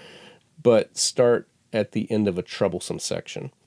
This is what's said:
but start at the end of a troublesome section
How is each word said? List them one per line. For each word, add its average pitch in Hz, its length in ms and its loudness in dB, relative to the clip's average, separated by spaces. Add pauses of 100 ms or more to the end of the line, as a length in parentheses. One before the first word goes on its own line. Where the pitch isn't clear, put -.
(640)
but 113 360 4
start - 500 2 (240)
at 107 200 -2
the - 200 -4
end 107 160 0
of 90 80 -2
a 90 60 -6
troublesome 90 560 -4
section - 520 -8 (160)